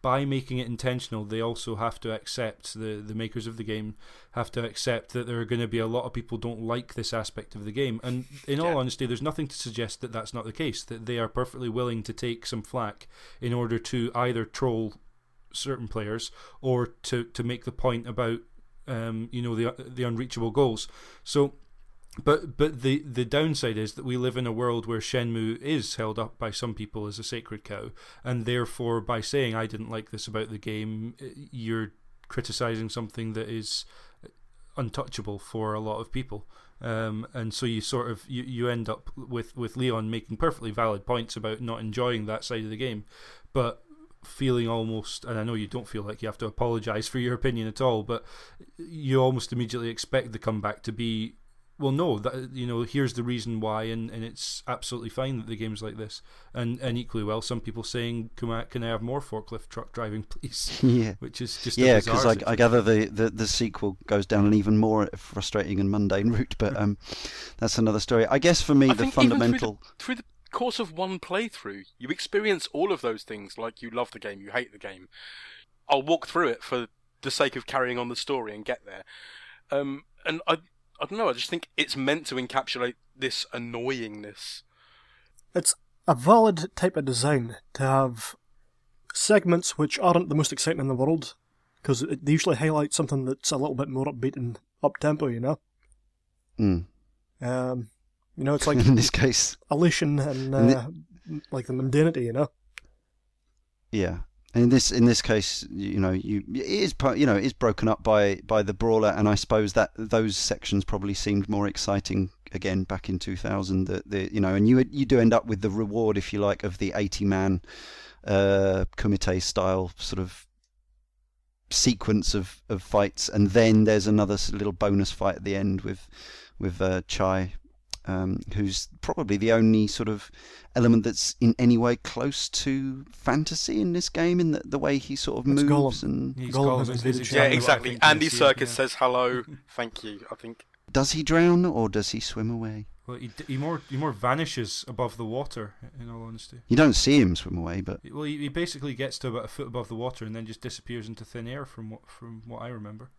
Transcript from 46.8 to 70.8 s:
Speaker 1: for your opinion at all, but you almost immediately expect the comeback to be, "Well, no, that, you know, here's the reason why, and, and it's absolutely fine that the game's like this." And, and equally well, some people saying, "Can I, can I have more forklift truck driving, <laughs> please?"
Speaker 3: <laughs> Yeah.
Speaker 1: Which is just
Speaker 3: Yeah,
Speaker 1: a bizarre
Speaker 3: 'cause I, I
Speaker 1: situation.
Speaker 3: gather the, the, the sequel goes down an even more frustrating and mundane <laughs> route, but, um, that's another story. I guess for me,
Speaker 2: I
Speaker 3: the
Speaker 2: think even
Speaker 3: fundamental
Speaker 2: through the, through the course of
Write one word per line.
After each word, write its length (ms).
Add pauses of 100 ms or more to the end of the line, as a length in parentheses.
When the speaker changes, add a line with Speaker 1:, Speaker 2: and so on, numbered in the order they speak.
Speaker 1:
for 100
your 160
opinion 340
at 140
all, 200
but 220 (540)
you 420
almost 320
immediately 360
expect 440
the 60
comeback 440
to 100
be, 440 (420)
"Well, 140
no, 260
that, 340
you 140
know, 160
here's 320
the 80
reason 380
why, 240
and, 260
and 140
it's 420
absolutely 440
fine 260
that 100
the 100
game's 260
like 140
this." 260 (300)
And, 280
and 180
equally 240
well, 180
some 200
people 240
saying, 500
"Can 160
I, 140
can 180
I 60
have 120
more 200
forklift 480
truck 240
driving, 300
<laughs> 60
please?" 500
Speaker 3:
<laughs> 40
Yeah. 380
Speaker 1:
Which 200
is 220
just 160
Speaker 3:
Yeah, 140
Speaker 1:
a 60
bizarre 180
Speaker 3:
'cause 80
I, 60
I 40
Speaker 1:
situation. 220
Speaker 3:
gather 260
the, 240
the, 240
the 160
sequel 500 (120)
goes 180
down 200
an 80
even 220
more 380
frustrating 640
and 100
mundane 420
<laughs> 20
route, 260
but, 180
um, 220 (600)
that's 200
another 220
story. 260
I 140
guess 200
for 140
me, 160
Speaker 2:
I 40
Speaker 3:
the 100
Speaker 2:
think 140
even 120
Speaker 3:
fundamental 280
Speaker 2:
through 180
the, 280
through 120
the 80 (280)
course 260
of 140